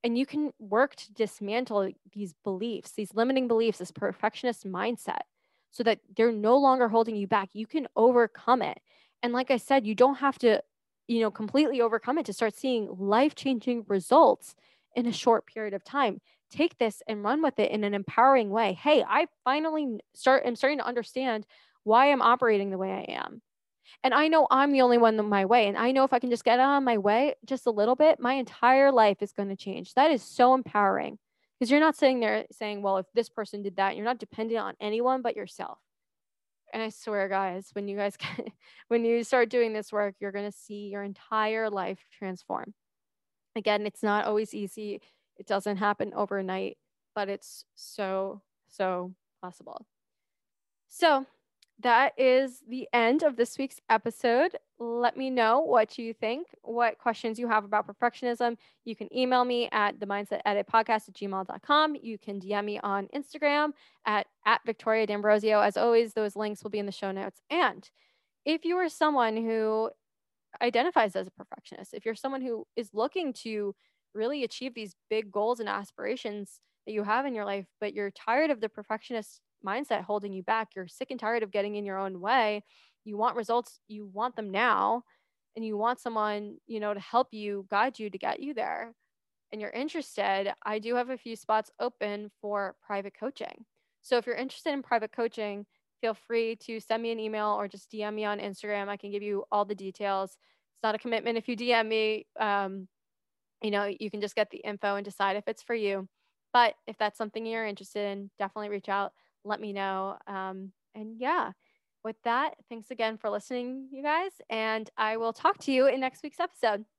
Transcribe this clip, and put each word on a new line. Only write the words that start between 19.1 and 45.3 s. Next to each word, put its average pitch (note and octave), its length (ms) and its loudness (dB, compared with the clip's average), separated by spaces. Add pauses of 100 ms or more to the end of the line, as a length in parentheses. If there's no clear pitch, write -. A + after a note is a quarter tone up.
finally D#4 420 -2
n-, A3+ 160 -6 (140)
start, - 300 4
am A#3+ 100 0
starting C#4 240 0
to - 80 -2
understand A#3+ 600 -4 (380)
why B3 280 8
I'm C#4 80 2
operating A3+ 480 4
the F#3+ 80 -4
way F#3+ 160 -4
I - 200 -8
am. - 280 -8 (600)
And C4 120 4
I D4+ 140 6
know D#4 220 6
I'm C#4 220 6
the C4+ 80 6
only B3 180 8
one A3 200 6
in G#3 100 0
my G3 160 4
way. A3 220 6
And G3+ 100 -2
I A#3+ 160 2
know C4+ 120 4
if C4+ 80 2
I B3+ 60 2
can B3+ 120 -2
just A#3 140 -2
get A#3+ 140 6
out C#4 200 6
of C4+ 40 2
my A#3+ 160 2
way A3 360 2 (100)
just C4 220 -4
a B3 40 2
little A3 240 4
bit, D4+ 240 6
my A#3+ 160 0
entire C4+ 560 6
life A3 300 6
is G3+ 120 -6
gonna G3 240 -6
change. - 380 -10
That D4 160 6
is C4 120 2
so B3+ 320 6
empowering, G3+ 640 0 (400)
'cause A#3 120 -2
you're D4 100 6
not D#4 160 4
sitting C4 240 4
there G#3+ 300 0
saying, G#3 320 -8
"Well, G3 160 2
if F#3+ 140 -4
this A3+ 160 0
person G#3 340 -8
did G3 140 -6
that," G3 200 2
you're G#3 80 -8
not A#3+ 140 -2
dependent A3 420 -4
on G3 200 -6
anyone A#3+ 420 0
but A#3 140 -4
yourself. - 420 -12 (960)
And A3 100 -6
I A3 60 -6
swear, G#3 400 -4
guys, F#3+ 460 -4
when G3+ 120 -6
you G3+ 100 -6
guys G3+ 220 -2
<laughs> - 280 -10
get, G#3+ 60 -14 (360)
when A#3 160 2
you A#3 180 2
start A#3+ 260 4
doing A#3 240 2
this G#3+ 200 -8
work, G#3 260 -2
you're G3+ 140 -8
gonna G3+ 200 -6
see G#3 360 -14
your G3+ 140 -8
entire G#3+ 680 -4
life F#3+ 400 -6
transform. - 640 -8 (800)
Again, G#3 320 0
it's - 160 -8
not G#3 240 2
always G#3+ 280 -2
easy. G#3 460 -8 (360)